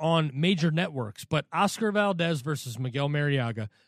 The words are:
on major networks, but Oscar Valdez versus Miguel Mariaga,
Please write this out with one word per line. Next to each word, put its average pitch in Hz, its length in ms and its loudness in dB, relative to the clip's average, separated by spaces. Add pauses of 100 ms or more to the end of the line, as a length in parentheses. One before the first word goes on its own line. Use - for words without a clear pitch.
on 156 340 2
major 165 380 2
networks, 151 520 -4
but - 280 -2
Oscar 202 400 0
Valdez 170 480 2
versus 127 360 -6
Miguel 131 320 -2
Mariaga, 135 600 0 (200)